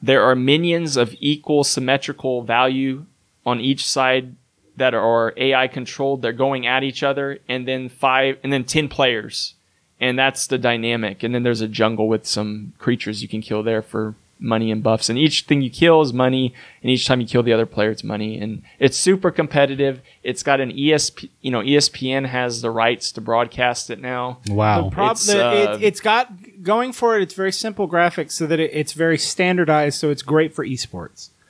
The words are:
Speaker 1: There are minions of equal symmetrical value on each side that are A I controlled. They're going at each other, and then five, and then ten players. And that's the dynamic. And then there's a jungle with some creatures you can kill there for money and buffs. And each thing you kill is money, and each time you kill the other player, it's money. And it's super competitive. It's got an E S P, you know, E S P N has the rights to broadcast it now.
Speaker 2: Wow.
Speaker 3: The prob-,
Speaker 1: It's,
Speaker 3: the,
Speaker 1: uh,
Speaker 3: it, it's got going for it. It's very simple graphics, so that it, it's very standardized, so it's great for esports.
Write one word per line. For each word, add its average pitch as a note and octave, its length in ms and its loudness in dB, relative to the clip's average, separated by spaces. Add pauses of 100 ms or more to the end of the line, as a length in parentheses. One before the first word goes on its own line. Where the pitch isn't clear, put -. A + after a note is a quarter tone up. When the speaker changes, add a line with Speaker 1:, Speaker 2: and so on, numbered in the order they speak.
Speaker 1:
There C3 220 4
are B2+ 120 6
minions D#3 600 2
of A#2+ 240 2
equal D3 460 0
symmetrical C3 760 -2
value C3 640 0 (400)
on A#2+ 140 0
each C3 260 0
side C3 500 0 (420)
that B2+ 160 2
are A2+ 440 2
A C3+ 160 2
I C3 140 2
controlled. C3+ 540 -4
They're A#2+ 120 -2
going C3 320 -2
at C3 180 0
each C3+ 200 -4
other, C#3 360 -2 (100)
and B2+ 180 -4
then B2+ 220 -4
five, C3+ 520 2
and C3+ 120 -4
then C3+ 100 0
ten D3+ 240 0
players. - 680 -2 (460)
And B2 200 0
that's C3+ 280 0
the C3 100 0
dynamic. A#2 640 -2
And A#2+ 120 -2
then A#2+ 80 0
there's A#2 180 0
a A2 80 -2
jungle A2 400 0
with A2 160 0
some G#2+ 520 -6
creatures G#2+ 440 -4
you G#2+ 80 -10
can A2 120 -6
kill G#2+ 220 -6
there A2 180 -2
for A2 340 -8 (220)
money A2+ 320 0
and A2 140 -2
buffs. A2+ 260 2
And A#2 80 -2
each D3+ 260 2
thing C#3+ 180 2
you B2+ 80 -2
kill D#3+ 320 6
is C3+ 100 0
money, B2+ 420 0 (280)
and B2 100 0
each B2+ 160 2
time B2+ 140 2
you A#2 60 -4
kill B2 160 2
the A#2 100 2
other A2+ 120 2
player, A2 260 0
it's G#2 120 -10
money. G#2+ 340 -6
And G#2 240 -8 (160)
it's C3+ 200 2
super F#3+ 340 2
competitive. C#3 680 0 (220)
It's B2 200 -6
got C#3 160 2
an B2+ 180 -4
E C#3+ 140 2
S D3+ 200 2
P, - 200 -18 (100)
you C3 100 -6
know, A2+ 120 0
E C#3 140 4
S C#3+ 100 4
P C3 240 -6
N C3+ 140 -2
has B2 360 -4
the A#2+ 100 -2
rights A2+ 420 0
to A2+ 80 -12
broadcast A#2 680 -2
it A2 120 -10
now. B2 380 -8 (100)
Speaker 2:
Wow. G#2 400 2
Speaker 3:
The - 60 -
prob-, G#3+ 180 2
Speaker 1:
It's, - 140 -4
Speaker 3:
the, G3+ 180 2
Speaker 1:
uh, G#3 320 2
Speaker 3:
it, G#3 60 -2
it's G#3 180 0
got A3 320 0 (300)
going A#3 280 0
for A3+ 260 0
it. G3+ 60 2
It's - 120 -6
very F#3+ 180 -2
simple G#3 340 -4
graphics, E3+ 440 0
so E3 160 -4
that D#3 120 0
it, D#3+ 140 0
it's D3+ 180 -4
very E3 260 0
standardized, D#3+ 800 2
so D#3 120 -2
it's C#3 140 -4
great D#3 300 2
for D#3+ 140 -6
esports. - 600 -10 (200)